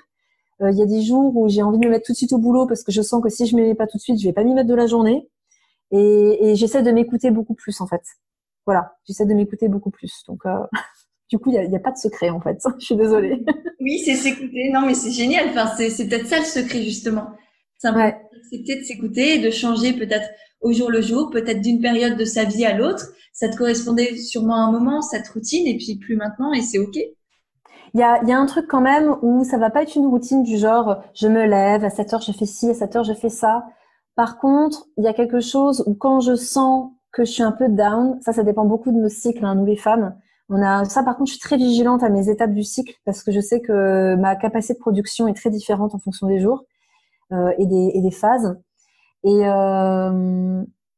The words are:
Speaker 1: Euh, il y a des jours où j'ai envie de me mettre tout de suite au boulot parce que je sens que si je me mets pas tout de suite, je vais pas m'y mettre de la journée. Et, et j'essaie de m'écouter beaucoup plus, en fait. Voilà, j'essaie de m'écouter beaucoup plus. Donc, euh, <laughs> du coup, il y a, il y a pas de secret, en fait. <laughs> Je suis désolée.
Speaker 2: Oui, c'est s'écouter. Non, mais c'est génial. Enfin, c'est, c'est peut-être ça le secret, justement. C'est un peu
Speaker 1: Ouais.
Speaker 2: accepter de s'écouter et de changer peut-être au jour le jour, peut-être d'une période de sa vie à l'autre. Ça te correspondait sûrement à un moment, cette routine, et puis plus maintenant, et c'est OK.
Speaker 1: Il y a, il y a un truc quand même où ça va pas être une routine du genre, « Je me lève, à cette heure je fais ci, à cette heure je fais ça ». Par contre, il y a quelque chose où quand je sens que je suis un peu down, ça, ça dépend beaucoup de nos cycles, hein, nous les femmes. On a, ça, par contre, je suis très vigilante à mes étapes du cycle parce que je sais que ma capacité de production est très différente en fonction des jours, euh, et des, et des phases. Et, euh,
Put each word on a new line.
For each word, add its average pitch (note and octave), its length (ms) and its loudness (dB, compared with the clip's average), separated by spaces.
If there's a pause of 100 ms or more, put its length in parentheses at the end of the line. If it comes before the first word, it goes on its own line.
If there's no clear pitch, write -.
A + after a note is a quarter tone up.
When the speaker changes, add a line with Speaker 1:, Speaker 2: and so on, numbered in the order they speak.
(600)
Speaker 1:
Euh, G3 100 2
il G3 60 2
y G#3 40 2
a G#3+ 60 6
des A3 140 0
jours B3+ 360 2
où A3 100 4
j'ai G3+ 160 2
envie G#3 160 2
de A#3+ 60 4
me A#3 60 2
mettre A3+ 160 0
tout A#3+ 40 -6
de A#3+ 60 -4
suite B3+ 160 -2
au B3+ 60 2
boulot B3 280 2
parce A3+ 160 -4
que G#3 80 -6
je G#3 100 0
sens A3+ 220 0
que A3 60 0
si A#3 160 -2
je A3+ 100 0
me A#3 60 4
mets A3 140 2
pas A3 120 -2
tout A3 100 -10
de - 40 -6
suite, A#3 180 -2
je G3 80 0
vais F3 60 0
pas G3+ 100 0
m'y B3+ 100 2
mettre C4 160 2
de A#3+ 60 2
la A#3+ 120 2
journée. A3+ 420 2 (640)
Et, G#3 580 4
et G#3 60 6
j'essaie A3+ 280 2
de A#3+ 80 4
m'écouter A#3 400 2
beaucoup A3+ 220 0
plus, - 280 -10
en F#3 60 -8
fait. F3 140 -6 (640)
Voilà, F#3 300 0 (120)
j'essaie G3+ 180 -2
de G#3 80 2
m'écouter G#3 360 0
beaucoup G3+ 220 -4
plus. - 360 -18
Donc, - 180 -14
euh, F#3 120 -4 (140)
<laughs> - 580 -14
du A3+ 100 -2
coup, C4+ 100 -2
il B3 60 2
y - 20 2
a, F#3+ 60 0
il F3+ 80 -4
y G3 40 0
a F#3 40 -4
pas - 120 -2
de C4 60 -12
secret, F#3+ 320 -4
en E3+ 120 -6
fait. G#3 180 -4 (100)
<laughs> B3 100 -8
Je - 60 -16
suis A#3 120 -2
désolée. A3 480 0 (340)
Speaker 2:
Oui, C#4 200 -4
c'est D4 160 -2
s'écouter. C4 580 -4
Non, C4+ 120 2
mais B3+ 100 0
c'est A3+ 160 -6
génial. C4+ 380 0
Enfin, A3 180 -2 (100)
c'est, A3+ 120 0
c'est A3 180 -6
peut-être A#3 200 -4
ça D#4+ 120 0
le D#4 60 -2
secret, B3 360 -4
justement. G#3+ 460 -6 (500)
C'est A#3+ 100 -4
un G#3+ 60 0
peu A3 60 4
Speaker 1:
Ouais. A3 180 2 (260)
Speaker 2:
accepter C4+ 360 -8
de - 40 -12
s'écouter B3 520 -2
et B3+ 40 0
de A3+ 120 0
changer A#3 420 -2
peut-être G#3+ 340 -4 (340)
au A#3 120 2
jour A#3+ 160 2
le A3+ 120 2
jour, A#3+ 280 0
peut-être A3 320 -2
d'une A#3 180 2
période A#3 380 0
de A3 80 -2
sa A3 180 -2
vie G#3+ 220 0
à G3+ 100 2
l'autre. D4 300 -2 (260)
Ça - 160 -4
te A3 80 -4
correspondait A#3 640 -2
sûrement A3 380 -2
à A3+ 60 0
un A3 100 2
moment, C4 300 0
cette - 280 -8
routine, D4+ 380 -2
et A3+ 100 -2
puis G#3+ 200 -8
plus - 200 -6
maintenant, G#3+ 340 -4
et C4 100 0
c'est G#3 180 -2
OK. G3+ 160 -4 (1000)
Speaker 1:
Il A3+ 60 2
y A#3+ 40 6
a, A#3 200 4
il A3+ 60 0
y - 20 4
a C4 80 4
un C#4 80 4
truc D#4+ 200 -4
quand C4 140 2
même D4 400 4
où B3 220 2
ça B3 140 -2
va A3 120 2
pas C#4+ 140 0
être D4+ 120 -8
une C#4+ 120 2
routine B3+ 360 2
du A3+ 140 0
genre, « G#3+ 400 2 (160)
Je G#3+ 140 0
me A3 180 4
lève, G#3 400 4
à G3 60 0
cette G#3 220 -6
heure A3 80 -2
je G#3+ 100 -8
fais G3+ 160 -4
ci, A#3 240 -2
à - 20 0
cette G#3+ 220 -6
heure A#3 80 2
je G#3+ 100 -4
fais A3 160 -4
ça ». A#3 360 0 (500)
Par A#3 240 -2
contre, D4 480 0 (100)
il G#3 60 0
y A3 40 2
a G#3+ 60 0
quelque A#3+ 260 0
chose C4+ 460 0
où G#3 80 0
quand C4+ 260 2
je B3 160 2
sens C4 540 0 (220)
que A#3+ 120 0
je A#3 80 -2
suis A#3+ 120 -2
un A3 80 2
peu B3 180 0
down, A3 520 2
ça, A#3 120 -2
ça A3+ 100 0
dépend G#3 220 0
beaucoup A3+ 260 0
de A3+ 60 2
nos G#3+ 120 2
cycles, A#3 360 -4
hein, G3 80 -2
nous G3 120 2
les G#3 120 0
femmes. G#3+ 380 0 (340)
On G3 140 0
a, G3 220 2
ça, B3+ 180 0
par B3 140 -2
contre, C4+ 120 -2
je - 40 -10
suis - 80 -16
très D4 160 -2
vigilante B3 440 2
à A#3 80 2
mes G3 200 2
étapes G#3+ 240 0
du G#3 100 -2
cycle - 320 -8 (100)
parce G3 160 -6
que G#3+ 100 -4
je G3+ 80 2
sais A3+ 220 -2
que F#3+ 540 2
ma F#3+ 200 2
capacité A3 380 -4
de B3 60 -6
production G#3 480 -2
est A3 80 0
très A3+ 160 -4
différente G#3 420 -2
en G3 60 -8
fonction G3 260 -8
des F#3+ 140 2
jours, B3 240 0 (680)
euh, F3+ 280 0
et G3 80 2
des, F#3 260 2
et F#3+ 80 2
des F#3 100 2
phases. G#3+ 460 0 (640)
Et, G3+ 240 4
euh, F#3 1160 0 (340)